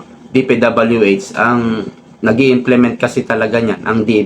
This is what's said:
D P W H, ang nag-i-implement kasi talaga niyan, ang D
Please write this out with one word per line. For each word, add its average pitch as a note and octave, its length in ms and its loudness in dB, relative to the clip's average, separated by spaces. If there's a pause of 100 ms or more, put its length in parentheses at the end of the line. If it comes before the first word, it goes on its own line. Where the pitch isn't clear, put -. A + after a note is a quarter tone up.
(300)
D B2+ 160 0
P A#2+ 160 2
W A2+ 400 2
H, G2 320 0
ang A#2 480 -2 (400)
nag-i-implement B2 720 2
kasi A#2+ 320 -4
talaga A2+ 320 -2
niyan, G2+ 240 -4
ang G#2+ 240 -2
D G#2+ 200 2